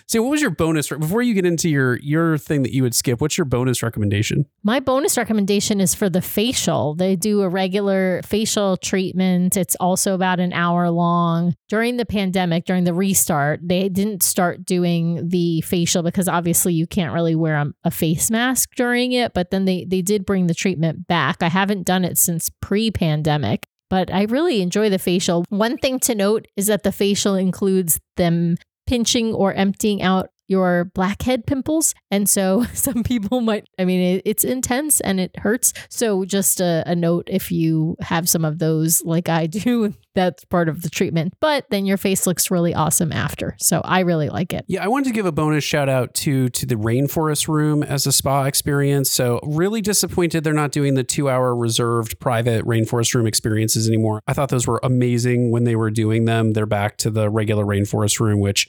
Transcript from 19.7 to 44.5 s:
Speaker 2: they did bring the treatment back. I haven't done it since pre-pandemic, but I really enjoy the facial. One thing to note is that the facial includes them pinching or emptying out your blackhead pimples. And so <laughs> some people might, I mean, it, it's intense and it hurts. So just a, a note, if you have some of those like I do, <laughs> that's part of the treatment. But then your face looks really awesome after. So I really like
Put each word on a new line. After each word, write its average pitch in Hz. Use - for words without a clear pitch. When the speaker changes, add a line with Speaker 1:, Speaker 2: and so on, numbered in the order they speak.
Speaker 2:
they 185
did 196
bring 185
the 165
treatment 170
back. 160
I 170
haven't 190
done 185
it 170
since -
pre-pandemic, 156
but 185
I 190
really 262
enjoy 202
the 190
facial. 175
One 220
thing 262
to 240
note 208
is 196
that 214
the 190
facial 202
includes 190
them 170
pinching 233
or 196
emptying 196
out 185
your 180
blackhead 202
pimples. 311
And 202
so 190
<laughs> -
some 240
people 247
might, 220
I 185
mean, 180
it, -
it's -
intense 254
and 190
it -
hurts. -
So 202
just 190
a, 170
a 175
note, 170
if 185
you 160
have 170
some 165
of 156
those 160
like 170
I 165
do, 214
<laughs> -
that's 180
part 170
of 165
the 170
treatment. 165
But 294
then 196
your 196
face 190
looks -
really 175
awesome 156
after. -
So -
I 185
really 170
like -